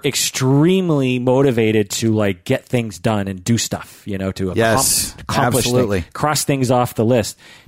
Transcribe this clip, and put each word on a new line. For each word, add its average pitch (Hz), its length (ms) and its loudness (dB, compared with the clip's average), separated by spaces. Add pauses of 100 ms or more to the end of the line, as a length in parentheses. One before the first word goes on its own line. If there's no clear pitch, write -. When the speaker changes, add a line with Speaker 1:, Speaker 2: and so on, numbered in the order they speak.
Speaker 1:
extremely 143 1120 2
motivated 120 720 2
to, 113 220 0
like, 101 320 -2
get 131 200 -2
things 113 340 -4
done 104 280 -2
and 95 160 -8
do 117 140 2
stuff, - 480 -8
you 101 120 -6
know, 95 160 -4
to 95 140 -4
accom-, 92 80 -6
Speaker 2:
Yes, 113 640 0
Speaker 1:
accomplish 123 460 -2
Speaker 2:
absolutely. 120 360 0
Speaker 1:
things, - 120 -12
cross 151 320 -2
things 131 260 0
off 123 240 0
the 113 100 0
list, 117 320 0 (300)